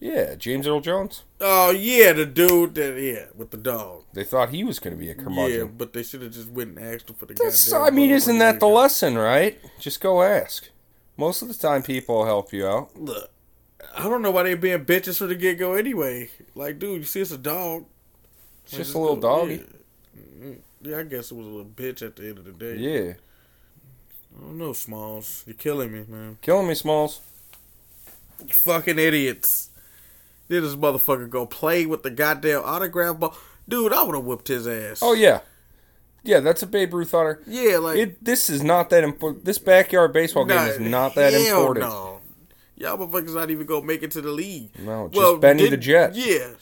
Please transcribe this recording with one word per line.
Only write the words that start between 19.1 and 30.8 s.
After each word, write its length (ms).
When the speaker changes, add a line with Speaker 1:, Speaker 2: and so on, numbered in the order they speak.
Speaker 2:
go, 60
Speaker 1:
doggy. 140
Speaker 2:
yeah. 680
Mm-hmm. 320
Yeah, 180
I 40
guess 280
it 40
was 120
a 20
little 160
bitch 400
at 120
the 100
end 120
of 40
the 80
day. 240
Speaker 1:
Yeah. 380
Speaker 2:
I 40
don't 160
know, 160
Smalls. 720
You're 80
killing 380
me, 140
man. 340
Speaker 1:
Killing 260
me, 80
Smalls. 460
Speaker 2:
You 80
fucking 460
idiots. 720
Did 140
this 120
motherfucker 540